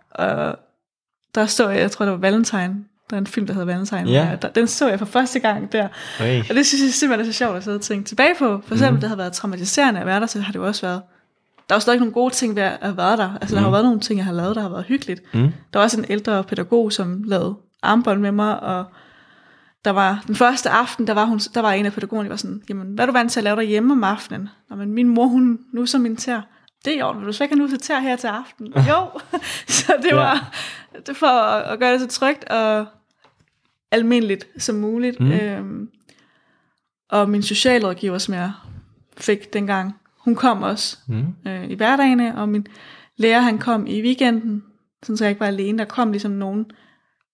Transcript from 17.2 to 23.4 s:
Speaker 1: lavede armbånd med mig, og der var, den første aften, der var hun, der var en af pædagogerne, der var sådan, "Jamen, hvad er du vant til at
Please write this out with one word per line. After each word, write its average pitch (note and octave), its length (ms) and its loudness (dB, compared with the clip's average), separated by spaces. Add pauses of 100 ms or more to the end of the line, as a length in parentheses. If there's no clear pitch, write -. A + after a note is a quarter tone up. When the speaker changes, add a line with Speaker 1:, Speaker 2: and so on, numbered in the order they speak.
Speaker 1:
lavede G3+ 320 -2 (280)
armbånd G#3 380 2
med G3+ 100 0
mig, G#3 280 0
og F#3 260 -6 (1000)
der G#3 60 0
var, G3 360 2
den G#3+ 80 -2
første B3 340 2
aften, A#3 380 0
der A3 60 0
var G#3 120 2
hun, A3+ 140 0
der A#3 220 -4
var G#3+ 100 2
en G3 140 0
af G3+ 80 -2
pædagogerne, G#3 360 -6
der - 40 -8
var G#3 40 -10
sådan, G3+ 320 -10
"Jamen, G3 240 -8
hvad A3+ 120 0
er - 0 -
du B3+ 80 0
vant A#3 180 2
til B3 80 -2
at G#3+ 40 -2